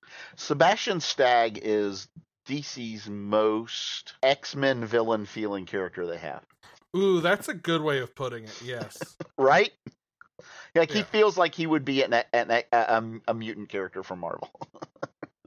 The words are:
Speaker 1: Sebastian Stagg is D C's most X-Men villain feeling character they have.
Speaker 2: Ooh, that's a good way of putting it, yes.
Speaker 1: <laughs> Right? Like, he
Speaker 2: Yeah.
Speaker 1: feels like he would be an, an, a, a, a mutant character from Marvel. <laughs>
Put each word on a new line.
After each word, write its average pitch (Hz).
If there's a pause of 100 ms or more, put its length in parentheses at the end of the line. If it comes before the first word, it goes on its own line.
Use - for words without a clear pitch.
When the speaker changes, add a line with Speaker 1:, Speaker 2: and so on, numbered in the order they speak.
(380)
Speaker 1:
Sebastian 175
Stagg 120
is 104 (380)
D 143
C's 113
most 107 (100)
X-Men 135
villain 113
feeling 101
character 90
they 85
have. 76 (520)
Speaker 2:
Ooh, 185
that's 180
a 277
good 165
way 147
of 123
putting 120
it, 107
yes. 120 (280)
Speaker 1:
<laughs> -
Right? 143 (1040)
Like, 165
he 214
Speaker 2:
Yeah. 196
Speaker 1:
feels 214
like 170
he 165
would 156
be 135
an, 117
an, 117
a, 117
a, 113 (240)
a 113
mutant 110
character 95
from 92
Marvel. -
<laughs> - (840)